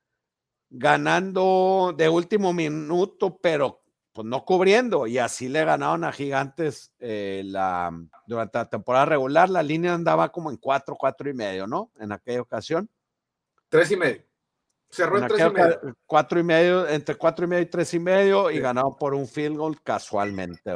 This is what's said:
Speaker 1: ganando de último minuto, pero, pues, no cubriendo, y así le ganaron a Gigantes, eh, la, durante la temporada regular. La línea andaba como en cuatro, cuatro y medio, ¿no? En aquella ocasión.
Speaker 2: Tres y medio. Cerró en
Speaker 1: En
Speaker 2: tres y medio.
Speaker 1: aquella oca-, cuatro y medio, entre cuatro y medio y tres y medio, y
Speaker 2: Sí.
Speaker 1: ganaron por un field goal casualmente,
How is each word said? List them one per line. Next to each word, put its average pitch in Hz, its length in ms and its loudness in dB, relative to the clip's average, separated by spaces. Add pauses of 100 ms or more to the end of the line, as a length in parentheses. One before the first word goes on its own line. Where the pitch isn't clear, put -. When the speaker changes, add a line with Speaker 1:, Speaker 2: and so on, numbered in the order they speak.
(720)
Speaker 1:
ganando 185 1300 2
de 160 120 2
último 175 440 0
minuto, 165 840 -2
pero, 143 440 -2 (300)
pues, 110 140 -12
no 123 180 -4
cubriendo, 190 600 2
y 117 120 -4
así 127 300 -4
le 151 160 0
ganaron 156 400 0
a 147 80 -4
Gigantes, 139 840 -6
eh, 101 480 -8
la, 92 440 -2 (360)
durante 113 320 -6
la 117 100 -4
temporada 123 380 0
regular. 151 420 2
La 185 140 0
línea 160 320 -2
andaba 165 360 0
como 160 200 -10
en 113 80 -10
cuatro, 135 380 -4
cuatro 135 340 -4
y - 40 -8
medio, 98 320 -6
¿no? 170 320 -6
En 107 140 -8
aquella 120 300 -6
ocasión. 160 480 -6 (760)
Speaker 2:
Tres 165 240 4
y 202 40 2
medio. 139 260 -2 (680)
Cerró 175 280 0
en - 60 0
Speaker 1:
En - 40 -2
Speaker 2:
tres - 120 2
y 160 40 6
medio. 185 200 4
Speaker 1:
aquella 170 120 4 (140)
oca-, 120 140 -16
cuatro 156 360 2
y - 20 2
medio, 175 460 4
entre 147 280 -2
cuatro 170 300 0
y - 20 -2
medio 175 140 2
y 165 40 -2
tres 170 280 -4
y 175 40 2
medio, 190 520 2
y 156 60 -4
Speaker 2:
Sí. 147 40 -2
Speaker 1:
ganaron 131 380 0
por 139 160 -2
un 139 120 -4
field 151 300 -4
goal 151 260 -4
casualmente, 101 800 -4 (160)